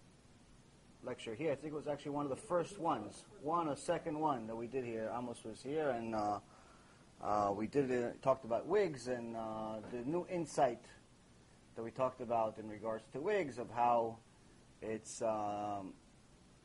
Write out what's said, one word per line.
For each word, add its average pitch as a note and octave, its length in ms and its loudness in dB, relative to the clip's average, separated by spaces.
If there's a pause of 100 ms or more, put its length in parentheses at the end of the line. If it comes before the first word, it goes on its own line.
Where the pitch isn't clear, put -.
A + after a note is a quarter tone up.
(1040)
lecture A#2 320 -6
here. D#3 160 2
I F3 40 2
think D#3 160 -6
it D3+ 40 -4
was C#3 120 -6
actually C#3+ 260 -2
one C#3+ 120 0
of C3+ 60 -2
the - 160 -4
first F3 320 0
ones, A#2 460 -2 (180)
one D#3+ 240 2
or C#3 80 0
second D#3+ 440 -2
one C3+ 280 2
that A2+ 80 -4
we A#2+ 100 -4
did B2+ 180 -2
here. A2 320 -2
Amos A#2+ 300 -4
was A2 160 -10
here, D3 300 0
and, A2+ 240 0
uh, G#2 240 2 (840)
uh, G2+ 340 4
we G#2+ 120 0
did C3 240 2
it, A#2+ 320 0
talked C3 200 4
about A2+ 220 0
wigs D#3 420 2
and, A#2 300 -4
uh, A2 440 -4 (100)
the B2 80 -4
new D#3+ 320 -2
insight D3+ 500 2 (920)
that A#2 80 -6
we A2+ 80 -6
talked B2+ 300 0
about A2+ 360 2
in G#2+ 100 -8
regards G#2+ 360 -4 (100)
to C3 60 -4
wigs, D#3+ 400 0
of G#2+ 100 -6
how A#2 480 4 (640)
it's, A2+ 400 -6
um, G#2 720 0 (720)